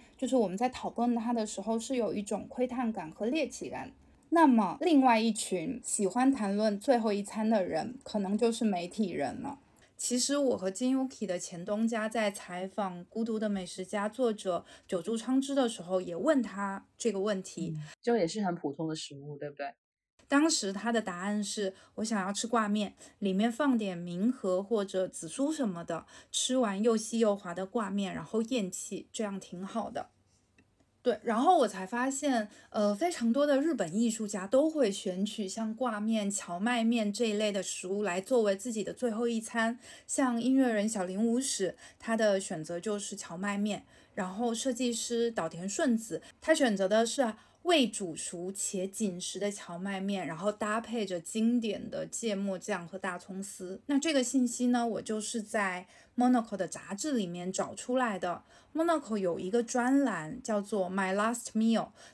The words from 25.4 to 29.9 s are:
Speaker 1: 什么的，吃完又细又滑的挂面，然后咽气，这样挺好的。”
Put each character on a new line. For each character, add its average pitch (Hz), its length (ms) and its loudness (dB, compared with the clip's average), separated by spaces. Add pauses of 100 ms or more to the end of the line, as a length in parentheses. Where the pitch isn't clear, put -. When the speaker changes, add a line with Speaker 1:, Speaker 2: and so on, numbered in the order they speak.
Speaker 1:
什 294 160 -2
么 170 160 -4
的， 165 220 -6 (260)
吃 - 240 0
完 208 260 2
又 226 140 4
细 226 240 -2
又 208 160 4
滑 190 180 -8
的 185 120 -4
挂 208 240 -4
面， 196 260 -2
然 165 80 -8
后 220 200 0
咽 220 280 -2
气， - 400 -10
这 220 140 -4
样 196 120 -6
挺 185 280 -10
好 202 240 -6
的。” - 220 -10 (920)